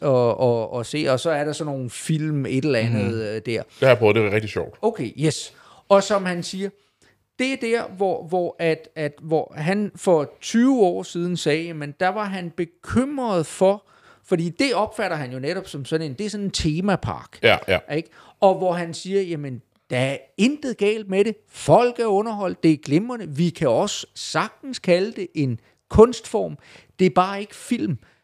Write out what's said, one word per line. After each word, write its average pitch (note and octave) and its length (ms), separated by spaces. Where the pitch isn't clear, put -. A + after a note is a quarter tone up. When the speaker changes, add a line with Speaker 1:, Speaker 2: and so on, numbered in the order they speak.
Speaker 1:
og, B2 380
og, A#2 340
og A#2+ 120
ser, D3+ 260
og B2+ 80
så E3+ 100
er D3 160
der D3+ 80
sådan D3 200
nogle B2+ 160
film, D3+ 560
et B2+ 200
eller C3 140
andet, A2 320
Speaker 2:
Mhm. A2 100
Speaker 1:
øh, A2 40
der. G#2+ 160
Speaker 2:
Det A#2 220
har C3+ 60
jeg B2 100
prøvet, G#2+ 180
det A2 100
er G2+ 60
rigtig A2 180
sjovt. - 320
Speaker 1:
Okay, B2 380
yes. - 340
Og G3 140
som G3+ 220
han F3 180
siger, F#3+ 260
det C4 140
er C4 40
der, A#3 260
hvor, F#3 260
hvor, F3 360
at, D#3+ 360
at, D3 260
hvor D#3+ 360
han F#3+ 380
for D#3+ 360
tyve B3+ 400
år F#3 220
siden F3 340
sagde, E3 360
men D3 260
der F#3 100
var G#3 160
han F#3 320
bekymret A3+ 880
for, G3 380
fordi E3+ 240
det C4 240
opfatter F#3 440
han C3 140
jo B2+ 80
netop F3+ 280
som C#3+ 180
sådan D#3+ 260
en, - 20
det G3+ 120
er G#3 40
sådan G3+ 160
en F#3+ 60
temapark. E3 920
Speaker 2:
Ja, G#2 140
ja. F#2 120
Speaker 1:
Ikke? E3 140
Og F#3+ 160
hvor F3 180
han E3+ 200
siger, G3 280
"Jamen, D3 400
der B2 80
er C3+ 200
intet C4 400
galt G#3 320
med G3 160
det. A3 100
Folk A#3+ 500
er A#3 60
underholdt, G#3 580
det D#3+ 80
er D3 60
glimrende. G#3 520
Vi D#3 200
kan D#3 200
også D#3 460
sagtens - 640
kalde F#3+ 320
det G#3 240
en C3 240
kunstform. G#3 680
Det F#3 60
er F3+ 100
bare G3 240
ikke G#3 160
film." - 420